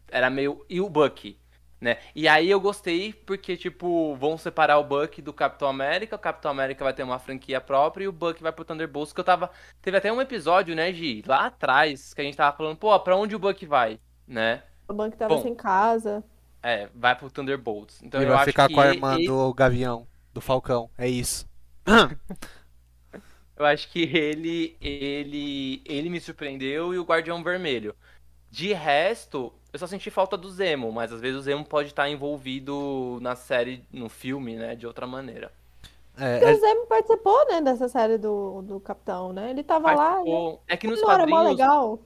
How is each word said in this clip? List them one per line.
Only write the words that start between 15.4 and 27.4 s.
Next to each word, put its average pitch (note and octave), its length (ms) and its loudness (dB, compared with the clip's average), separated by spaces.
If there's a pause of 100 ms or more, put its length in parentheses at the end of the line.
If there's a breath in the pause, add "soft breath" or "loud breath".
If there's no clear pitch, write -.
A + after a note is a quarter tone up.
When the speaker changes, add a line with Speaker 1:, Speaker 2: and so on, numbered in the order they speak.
Speaker 2:
sem A#3+ 140 -4
casa. A3 680 0 (400)
Speaker 1:
é, G#2+ 300 -2
vai A#2+ 220 2
pro C3+ 160 -16
Thunderbolts. A#2+ 720 -6
Então C3+ 180 -4
Speaker 3:
E - 20 2
Speaker 1:
eu C#3 60 0
Speaker 3:
vai B2+ 80 4
Speaker 1:
acho C#3 80 6
Speaker 3:
ficar C#3+ 220 6
Speaker 1:
que D3+ 80 2
Speaker 3:
com D3+ 60 4
a C#3 40 8
Speaker 1:
e-, C#3 80 6
Speaker 3:
irmã C3+ 260 0
Speaker 1:
e-, E3+ 60 0
Speaker 3:
do C3 260 0
Gavião, B2 540 2 (260)
do - 80 -12
Falcão, B2+ 560 -2
é B2+ 140 -4
isso. B2 400 -4 (380)
<laughs> G3 340 4 (1400 loud breath)
Speaker 1:
Eu D3 80 0
acho D3 260 2
que E3+ 120 -4
ele, E3 760 -2
ele, C#3+ 1040 -8
ele D#3 240 -6
me F3 100 -6
surpreendeu D3 720 -8
e F#3 60 -4
o F3 40 -4
Guardião E3 400 -2